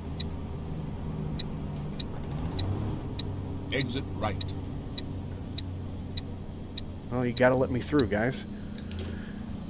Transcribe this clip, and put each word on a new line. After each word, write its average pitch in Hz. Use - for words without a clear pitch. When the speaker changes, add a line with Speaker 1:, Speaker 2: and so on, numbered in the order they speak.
Speaker 1:
Exit 131
right. 104
Speaker 2:
Well, 123
you 120
gotta 123
let 127
me 123
through, 139
guys. 107